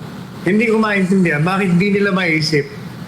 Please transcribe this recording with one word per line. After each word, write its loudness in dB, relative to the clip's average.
Hindi 2
ko 2
maintindihan 2
bakit 0
hindi 4
nila 2
maisip 0